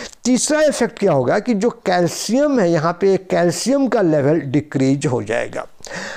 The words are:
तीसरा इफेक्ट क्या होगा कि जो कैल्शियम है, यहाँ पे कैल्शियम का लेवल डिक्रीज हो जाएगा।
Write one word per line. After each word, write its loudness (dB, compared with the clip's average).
तीसरा 0
इफेक्ट 0
क्या 2
होगा 2
कि -2
जो 0
कैल्शियम 0
है, 2
यहाँ 2
पे 2
कैल्शियम 0
का 0
लेवल 2
डिक्रीज 0
हो -2
जाएगा। -6